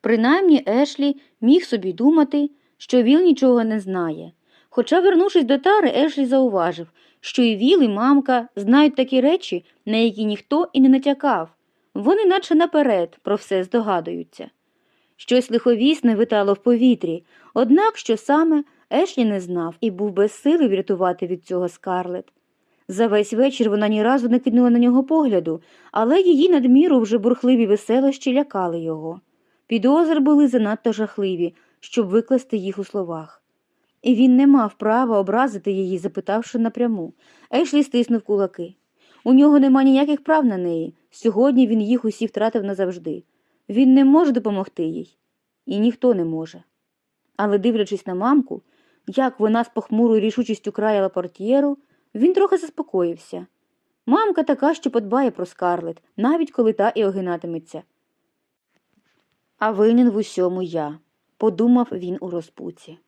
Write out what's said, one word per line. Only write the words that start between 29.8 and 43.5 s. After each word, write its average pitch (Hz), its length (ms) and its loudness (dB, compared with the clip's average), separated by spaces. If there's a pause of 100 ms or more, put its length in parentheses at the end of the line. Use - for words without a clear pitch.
були 285 280 4
занадто 220 440 -2
жахливі, 196 640 -6 (260)
щоб - 280 -4
викласти 226 480 -2
їх 190 220 -8
у 202 60 -8
словах. 170 580 -10 (600)
І 247 120 2
він 247 220 4
не 277 100 4
мав 262 280 4
права 226 440 0
образити 202 540 -2
її, 190 260 -4
запитавши 196 600 -6
напряму. 226 540 -4 (420)
Ешлі 294 280 0
стиснув 240 400 -2
кулаки. 190 520 -4 (500)
У 240 80 2
нього 285 260 6
нема 269 240 4
ніяких 277 420 2
прав 311 200 2
на 214 120 0
неї. 170 380 -6 (160)
Сьогодні 240 560 2
він 220 160 0
їх 233 220 -2
усі 220 220 -4
втратив 220 380 -4
назавжди. 180 580 -6 (460)